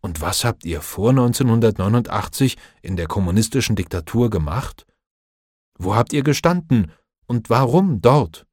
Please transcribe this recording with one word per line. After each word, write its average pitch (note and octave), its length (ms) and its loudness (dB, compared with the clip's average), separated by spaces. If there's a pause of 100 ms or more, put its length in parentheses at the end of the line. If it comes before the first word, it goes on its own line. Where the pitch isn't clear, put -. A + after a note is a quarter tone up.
"Und E2 200 -10
was D#2+ 220 -4
habt A#2 220 -4
ihr D#2+ 160 -6
vor A2+ 320 0
neunzehnhundertneunundachtzig A#2 1400 0 (240)
in F#2 140 -6
der E2+ 120 -4
kommunistischen G#2+ 680 0
Diktatur G#2 560 -2
gemacht? E2+ 560 -6 (880)
Wo F#2 160 -4
habt A#2 200 0
ihr C#3+ 100 0
gestanden C#3+ 680 0 (360)
und A#2+ 240 -4
warum C3 500 2
dort?" B2 520 2